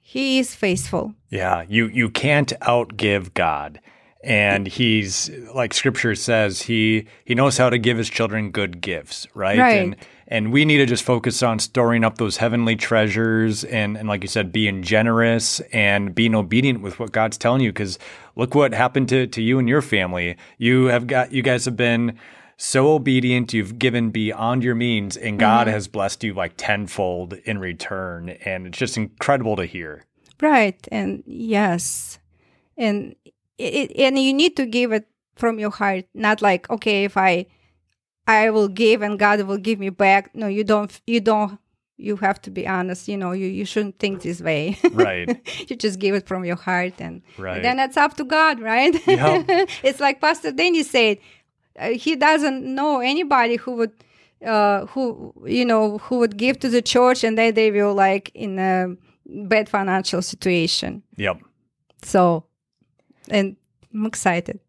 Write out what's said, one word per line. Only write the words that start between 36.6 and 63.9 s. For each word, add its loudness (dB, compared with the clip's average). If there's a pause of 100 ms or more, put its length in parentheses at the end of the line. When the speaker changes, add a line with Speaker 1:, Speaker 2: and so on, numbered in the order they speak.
Speaker 1:
"Okay, 0
if -4
I, 2 (800)
I 6
will 4
give 4
and -2
God 4
will -4
give -2
me -4
back." 2
No, -6
you -2
don't, 0 (160)
you 2
don't, 0 (400)
you -6
have -2
to -16
be -8
honest, -6
you -8
know, -6
you, -6
you -6
shouldn't -6
think -4
this -8
way. -2
<laughs> 4
Speaker 2:
Right. 0 (400)
Speaker 1:
You -6
just -4
give 0
it -4
from -6
your -2
heart -4
and, -14 (160)
Speaker 2:
Right. -6
Speaker 1:
and -4
then 0
it's -2
up 2
to -8
God, 2
right? 2 (140)
Speaker 2:
Yep. 2
Speaker 1:
<laughs> -12
It's 0
like 0
Pastor 0
Danny 2
said, 2 (600)
uh, -6
he -2
doesn't 2
know -2
anybody 2
who -8
would, -2 (520)
uh, 2
who, -6 (120)
you 0
know, 2
who -4
would 0
give 0
to -2
the 4
church 4
and 0
then 4
they 4
will, 2
like, 2
in -8
a 0 (300)
bad -2
financial -2
situation. -2 (160)
Speaker 2:
Yep. -2 (640)
Speaker 1:
So, 2 (840)
and -2 (380)